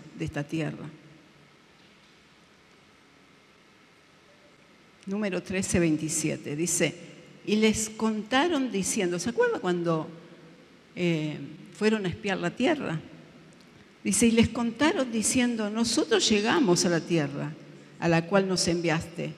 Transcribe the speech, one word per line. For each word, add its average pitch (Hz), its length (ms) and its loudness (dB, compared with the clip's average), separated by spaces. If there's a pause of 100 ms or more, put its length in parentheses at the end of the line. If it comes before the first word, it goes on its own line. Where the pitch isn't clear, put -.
(180)
de 165 80 -8
esta 147 180 -6
tierra? 156 400 -6 (4000)
Número 196 360 -2
trece 190 380 -2
veintisiete 156 760 -2
dice, 160 380 0 (520)
"Y 208 100 0
les 214 320 2
contaron 254 840 0
diciendo", 185 480 -2
¿se 202 120 -4
acuerda 233 300 0
cuando, 170 480 0 (840)
eh, 156 440 0 (340)
fueron 214 320 0
a 185 60 -2
espiar 190 260 -4
la 170 140 -2
tierra? 247 500 -2 (1000)
Dice, 214 240 2
"Y 226 60 6
les 226 180 6
contaron 262 600 0
diciendo, 226 600 0
'Nosotros 226 580 2
llegamos 214 560 4
a 185 60 2
la 170 100 2
tierra 147 540 -2 (440)
a 165 100 0
la 165 180 4
cual 196 200 4
nos 180 220 0
enviaste, 165 680 -2